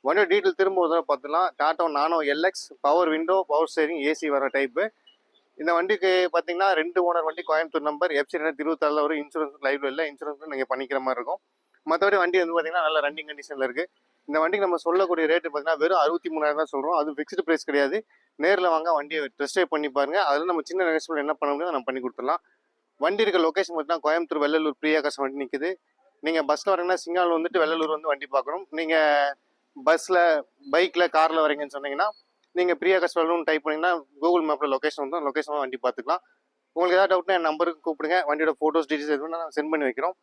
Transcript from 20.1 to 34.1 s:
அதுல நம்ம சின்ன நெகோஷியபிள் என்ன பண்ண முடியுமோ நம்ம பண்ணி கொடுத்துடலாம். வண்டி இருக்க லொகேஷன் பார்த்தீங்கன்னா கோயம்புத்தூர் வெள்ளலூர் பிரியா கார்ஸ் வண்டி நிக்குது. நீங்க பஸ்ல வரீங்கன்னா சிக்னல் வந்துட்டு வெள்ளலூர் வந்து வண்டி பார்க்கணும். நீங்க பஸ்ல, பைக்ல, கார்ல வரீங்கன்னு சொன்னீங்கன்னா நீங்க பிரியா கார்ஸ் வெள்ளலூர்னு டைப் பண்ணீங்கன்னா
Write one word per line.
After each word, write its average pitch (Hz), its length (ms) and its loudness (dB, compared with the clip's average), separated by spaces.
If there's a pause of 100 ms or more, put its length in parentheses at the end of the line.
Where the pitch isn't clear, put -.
அதுல 151 200 0
நம்ம 165 200 -2
சின்ன 185 180 0
நெகோஷியபிள் 160 360 -2
என்ன 151 160 -2
பண்ண 147 140 0
முடியுமோ 165 220 -4
நம்ம 127 140 -4
பண்ணி 131 140 -6
கொடுத்துடலாம். 127 380 -4 (640)
வண்டி 190 200 0
இருக்க 180 200 2
லொகேஷன் 170 300 -2
பார்த்தீங்கன்னா 156 300 -2
கோயம்புத்தூர் 156 380 0
வெள்ளலூர் 151 400 0
பிரியா 156 220 2
கார்ஸ் 143 180 -4
வண்டி 135 200 -4
நிக்குது. 139 260 -4 (580)
நீங்க 160 140 0 (100)
பஸ்ல - 220 0
வரீங்கன்னா 175 300 0
சிக்னல் 175 340 0
வந்துட்டு 170 260 0
வெள்ளலூர் 156 320 0
வந்து 151 160 -4
வண்டி 139 240 -4
பார்க்கணும். 151 300 -2 (140)
நீங்க 160 160 0 (920)
பஸ்ல, 170 280 2 (580)
பைக்ல, 175 280 2 (140)
கார்ல 160 280 4
வரீங்கன்னு 147 320 -2
சொன்னீங்கன்னா 143 320 -2 (500)
நீங்க 180 220 2
பிரியா 185 200 4
கார்ஸ் 175 180 -2
வெள்ளலூர்னு 165 300 0
டைப் 156 160 0
பண்ணீங்கன்னா 156 280 0 (300)